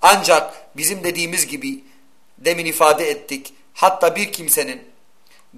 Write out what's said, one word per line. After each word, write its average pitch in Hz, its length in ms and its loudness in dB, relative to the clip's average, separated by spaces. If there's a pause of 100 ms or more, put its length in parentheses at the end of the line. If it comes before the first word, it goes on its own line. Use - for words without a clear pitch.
Ancak 175 760 2
bizim 175 260 -6
dediğimiz 170 440 -4
gibi 135 360 -10 (540)
demin 170 280 -2
ifade 156 440 2
ettik, 139 440 -10 (200)
hatta 170 420 2
bir 202 160 -4
kimsenin 135 500 -4 (760)